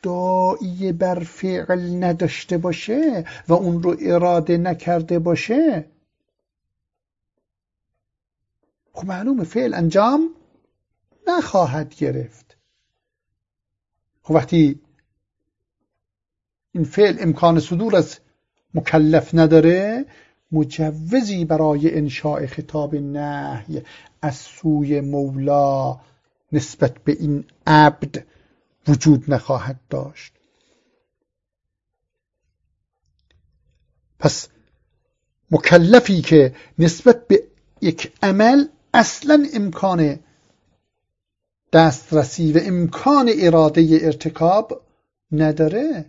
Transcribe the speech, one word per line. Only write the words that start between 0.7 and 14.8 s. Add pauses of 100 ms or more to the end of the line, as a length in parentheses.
بر
فعل
نداشته
باشه (240)
و
اون
رو
اراده
نکرده
باشه، (3000)
خب
معلومه
فعل
انجام (960)
نخواهد
گرفت. (1700)
خب
وقتی (1900)